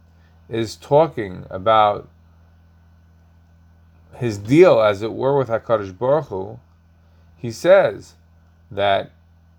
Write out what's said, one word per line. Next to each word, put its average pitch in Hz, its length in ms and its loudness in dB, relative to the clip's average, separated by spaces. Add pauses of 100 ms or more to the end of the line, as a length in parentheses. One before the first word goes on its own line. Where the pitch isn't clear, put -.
(500)
is 113 260 -6
talking 117 760 -2
about 104 600 0 (2000)
his 113 220 -6
deal, 127 440 4
as 104 200 2
it 110 120 -8
were, 131 240 -2
with 131 100 -2
HaKadosh 107 500 -4
Baruch 139 280 -2
Hu, 104 340 -12 (760)
he 117 140 -10
says 143 600 2 (560)
that 98 420 -2 (480)